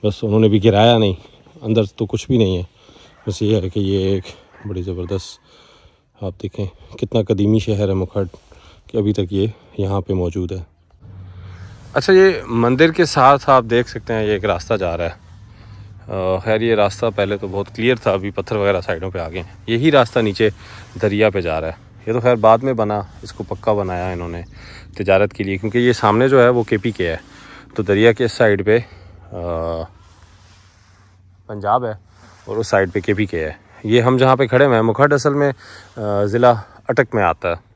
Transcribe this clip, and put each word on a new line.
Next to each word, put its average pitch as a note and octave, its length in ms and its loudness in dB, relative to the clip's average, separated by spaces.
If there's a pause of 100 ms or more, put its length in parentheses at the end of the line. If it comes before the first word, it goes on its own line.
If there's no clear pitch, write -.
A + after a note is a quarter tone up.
बस G#2 180 -2
उन्होंने A2 260 4
भी G#2 100 2
गिराया A2+ 380 4
नहीं, G2+ 180 0 (480)
अंदर A2 220 0
तो G#2 200 -8
कुछ - 220 -8
भी C3 100 0
नहीं F#2+ 200 2
है। F2 100 -8 (600)
बस G#2 140 -8
ये G#2+ 180 0
है F#2 100 -6
कि G#2 100 -4
ये G2 380 0
एक F2+ 60 -6 (440)
बड़ी F#2 160 -8
ज़बरदस्त, F#2 560 -8 (840)
आप F#2 180 -8
देखें G2 260 -8 (320)
कितना G#2+ 240 -2
कदीमी G#2 360 2
शहर G#2 300 -2
है F#2+ 40 -2
मुखर्ड, F#2 360 -4 (600)
कि - 80 -6
अभी G#2 160 0
तक G2 180 -2
ये G2+ 220 -2 (260)
यहाँ G2 220 -2
पे F#2+ 120 -6
मौजूद F2+ 400 -4
है। F2+ 120 -10 (1300)
अच्छा, D3+ 180 2
ये F#3 340 4
मंदिर B2+ 440 2
के E3 140 2
साथ C#3 340 6 (100)
आप C3 140 6
देख A#2+ 240 0
सकते A2+ 260 -8
हैं A2 120 -2
ये G#2 100 0
एक F#2+ 100 -6
रास्ता G2+ 320 -2
जा F2 180 -2
रहा E2+ 120 -4
है। E2+ 60 -8
अ, - 1300 -8
खैर A2 180 0
ये A2+ 120 2
रास्ता G#2 340 0
पहले G2+ 280 -2
तो F#2+ 100 -10
बहुत G2 220 -6
clear A#2+ 280 -2
था, G#2+ 140 -2
अभी G2 200 -2
पत्थर G2+ 260 -6
वगैरह G2 240 0
साइडों F2+ 300 -6
पे F2+ 80 -8
आ E2 100 -8
गए F2+ 100 -10
हैं। - 300 -16
यही B2 200 0
रास्ता B2+ 320 4
नीचे G#2+ 300 0 (460)
दरिया G#2 320 2
पे F#2+ 120 -2
जा D#2+ 180 -4
रहा D#2+ 120 -8
है। - 60 -14 (300)
ये A2 60 -4
तो A#2+ 60 0
खैर B2 160 2
बाद A2+ 280 4
में C3+ 120 -2
बना, G#2 340 -4 (140)
इसको - 200 -14
पक्का G#2 300 -4
बनाया F#2 380 -4
इन्होंने E2+ 340 -10 (520)
तिजारत G2 360 2
के G#2+ 100 -8
लिए, G2 140 -4
क्योंकि G#2+ 220 -4
ये A#2+ 140 2
सामने A2+ 360 2
जो C3 120 4
है A#2+ 80 6
वो A#2+ 140 0
केपी G#2+ 280 -2
के F2+ 160 -4
है, D#2+ 140 -6 (540)
तो A2 80 -4
दरिया G#2 300 4
के B2+ 100 -2
इस A2+ 100 -2
side G2+ 320 2
पे, A2 140 4
अ, A#2 60 -8 (2750)
पंजाब G#2+ 360 -2
है G#2+ 140 -8 (500)
और G#2 80 -4
उस A2 140 -4
side F#2+ 200 2
पे G2 100 -4
केपी G#2 240 -2
के F2 120 -8
है। D#2 220 -8 (260)
ये A#2 160 4
हम B2+ 160 2
जहाँ C3 200 4
पे C3+ 100 0
खड़े B2+ 180 4
हुए B2+ 100 2
हैं A2+ 60 2
मुखर्ड C3 320 2
असल C#3+ 200 0
में, C#3+ 180 0
अ, G#2 760 -6
ज़िला A#2+ 260 4 (380)
अटक B2+ 260 0
में G#2 80 2
आता E2+ 260 0
है। E2+ 260 -8